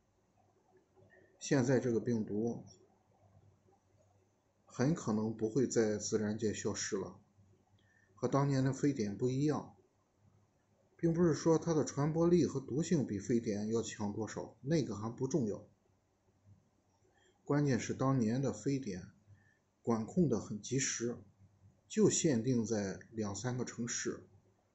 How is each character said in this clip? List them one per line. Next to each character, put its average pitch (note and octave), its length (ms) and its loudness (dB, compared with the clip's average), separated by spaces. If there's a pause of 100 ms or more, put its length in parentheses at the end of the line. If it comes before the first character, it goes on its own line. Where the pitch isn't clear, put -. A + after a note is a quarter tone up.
(1400)
现 C3+ 240 2
在 B2 160 2
这 B2+ 140 0
个 G#2+ 80 2
病 A2+ 240 -2
毒 A2+ 400 -4 (2000)
很 C#3 280 0
可 B2 200 -2
能 A2 240 -2
不 A2 120 0
会 C3 160 2
在 G#2+ 320 2
自 G#2 220 -2
然 G#2+ 180 -2
界 G#2 160 0
消 G2+ 200 -4
失 - 240 -4
了， F#2 200 -8 (960)
和 - 140 -2
当 C#3 220 4
年 C3+ 120 2
的 C3 120 2
非 C#3+ 180 2
典 G#2 260 -2
不 B2+ 120 0
一 C3+ 160 0
样， C3 300 -2 (1200)
并 E3 180 0
不 E3+ 100 2
是 D#3+ 100 4
说 D#3+ 260 2
它 E3 140 -2
的 D3 100 2
传 D3 300 -2
播 E3 140 2
力 F3 180 6
和 C3+ 140 -2
毒 C3+ 220 -4
性 C#3+ 240 2
比 G2+ 140 -4
非 A#2 200 0
典 G#2 300 -2
要 A2+ 120 0
强 G2+ 320 -6
多 G#2+ 140 -4
少， - 340 -10
那 C#3+ 220 0
个 A2 120 -4
还 A2 180 -6
不 C3 140 -4
重 C3 200 0
要。 F#2+ 200 -6 (1800)
关 D3 220 0
键 C3 140 4
是 A2+ 140 -4
当 C3+ 240 2
年 A#2+ 240 2
的 A#2+ 120 0
非 C#3 260 -2
典 F2+ 320 -8 (720)
管 A2+ 240 -2
控 E3+ 240 2
得 G#2+ 100 2
很 - 220 -8
及 C3 180 -2
时， A#2+ 380 -4 (720)
就 G#3 200 6
限 B2+ 320 4
定 A#2+ 240 2
在 G2+ 360 -2 (100)
两 G#2+ 240 -4
三 B2 220 -4
个 A#2 80 -4
城 A#2 200 -8
市， - 400 -6 (500)